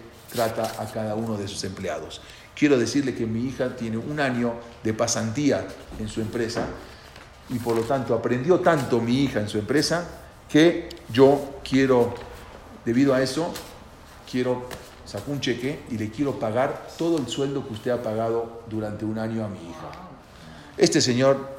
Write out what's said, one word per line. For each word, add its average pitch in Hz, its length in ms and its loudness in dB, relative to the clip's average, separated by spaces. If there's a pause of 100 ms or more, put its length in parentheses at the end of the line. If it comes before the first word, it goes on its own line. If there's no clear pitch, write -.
(320)
trata 113 500 -2
a 110 100 -4
cada 107 240 -4
uno 113 220 -2
de 101 100 -4
sus - 160 -8
empleados. 92 580 -8 (340)
Quiero 143 220 6
decirle 123 380 2
que 120 100 -2
mi 113 200 -2
hija 127 320 -4
tiene 113 200 -4
un 147 220 -6
año 120 340 0 (300)
de 113 100 0
pasantía 113 720 0 (320)
en 110 120 -6
su 113 100 -4
empresa 113 460 -2 (840)
y 127 100 -2
por 113 160 2
lo 113 80 4
tanto 123 300 0
aprendió 127 460 4
tanto 139 400 4
mi 120 240 2
hija 120 160 0
en 107 80 -2
su 104 100 -4
empresa 151 500 0 (420)
que 170 400 6 (240)
yo 135 500 6
quiero, 131 500 4 (720)
debido 131 300 4
a 127 80 4
eso, 156 320 -2 (760)
quiero, 123 360 0 (400)
sacó 104 260 -8
un 143 80 -4
cheque 123 400 -2 (100)
y 120 80 -4
le 107 140 -4
quiero 139 260 -2
pagar 120 500 -2 (100)
todo 170 200 2
el 127 100 -2
sueldo 139 380 -2
que 113 80 -8
usted 117 180 -4
ha 120 120 -2
pagado 113 640 -2
durante 107 360 -6
un 110 120 -2
año 113 280 -2
a - 20 -6
mi 95 120 -8
hija. - 300 -12 (880)
Este 139 240 6
señor 131 580 2